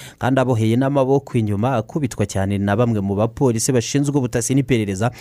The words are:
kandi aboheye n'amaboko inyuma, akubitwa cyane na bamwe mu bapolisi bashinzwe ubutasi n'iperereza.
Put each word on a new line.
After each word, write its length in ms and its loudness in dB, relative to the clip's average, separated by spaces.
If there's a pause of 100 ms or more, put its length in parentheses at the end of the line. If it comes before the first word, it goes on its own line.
(180)
kandi 220 2
aboheye 360 2
n'amaboko 640 2
inyuma, 380 0
akubitwa 500 -4
cyane 320 -2
na 180 0
bamwe 240 0
mu 140 -2
bapolisi 580 0
bashinzwe 460 0
ubutasi 360 -2
n'iperereza. 560 0 (100)